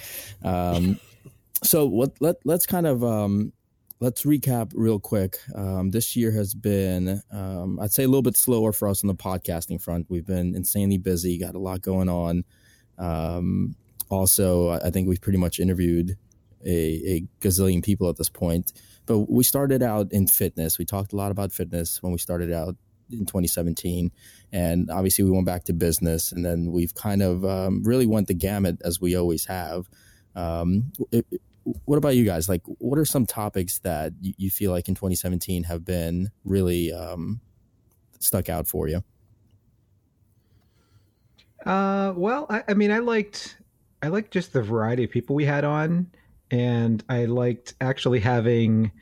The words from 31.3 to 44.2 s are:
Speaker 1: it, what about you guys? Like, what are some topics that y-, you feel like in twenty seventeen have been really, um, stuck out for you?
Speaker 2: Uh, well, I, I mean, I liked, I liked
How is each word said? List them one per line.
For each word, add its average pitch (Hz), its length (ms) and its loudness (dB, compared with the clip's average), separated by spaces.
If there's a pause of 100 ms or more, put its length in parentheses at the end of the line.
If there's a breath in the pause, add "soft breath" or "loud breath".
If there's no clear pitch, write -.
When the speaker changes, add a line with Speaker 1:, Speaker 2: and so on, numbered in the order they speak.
Speaker 1:
it, - 100 -8 (440)
what 147 120 2
about 139 180 2
you 123 100 6
guys? 85 220 0
Like, 92 180 0
what 135 340 -4
are 151 60 2
some 131 200 2
topics 101 540 -4
that 80 340 -4 (100)
y-, 95 140 -4
you 95 140 -2
feel 98 200 -2
like 90 160 -2
in 95 60 -2
twenty 92 220 -2
seventeen 90 480 -2
have 85 200 -6
been 90 460 -2 (160)
really, 87 480 2
um, 85 480 -8 (800)
stuck - 300 0
out 85 180 -2
for 80 200 -2
you? 85 160 -2 (2500)
Speaker 2:
Uh, 196 500 0
well, 233 360 0
I, 214 180 -2
I 202 60 2
mean, 208 160 4
I 220 80 2
liked, 226 580 -2 (460)
I 147 60 -2
liked 214 220 -2